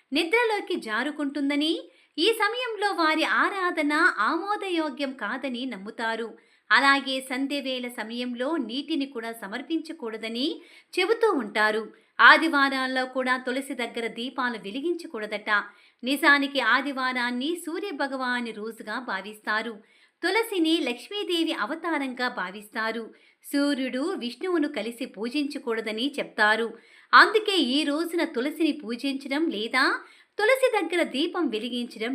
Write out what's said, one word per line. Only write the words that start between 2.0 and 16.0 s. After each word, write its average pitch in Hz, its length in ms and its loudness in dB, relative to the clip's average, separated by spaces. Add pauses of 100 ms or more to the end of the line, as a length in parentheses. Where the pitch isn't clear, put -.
ఈ 320 160 2
సమయంలో 440 580 0
వారి 311 320 2 (100)
ఆరాధన 330 600 2 (260)
ఆమోదయోగ్యం 320 920 -2
కాదని 247 520 -6
నమ్ముతారు. 226 600 -4 (420)
అలాగే 269 520 4
సంధ్యవేళ 262 640 -4
సమయంలో 240 720 -6
నీటిని 277 500 -4
కూడా 226 260 -8
సమర్పించకూడదని 233 1120 -6 (480)
చెబుతూ 415 380 4
ఉంటారు. 214 520 2 (360)
ఆదివారాల్లో 262 880 6
కూడా 254 320 -2
తులసి 262 360 -4
దగ్గర 233 340 -6
దీపాలు 240 520 -6
వెలిగించకూడదట. 220 880 -6 (540)